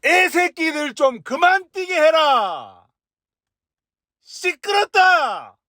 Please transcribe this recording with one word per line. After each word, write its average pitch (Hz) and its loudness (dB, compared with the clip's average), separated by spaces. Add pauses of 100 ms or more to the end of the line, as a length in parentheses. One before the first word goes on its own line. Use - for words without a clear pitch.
애새끼들 320 0
좀 262 0
그만 359 0
뛰게 370 -8
해라. 226 0 (1300)
시끄럽다. 349 -2 (120)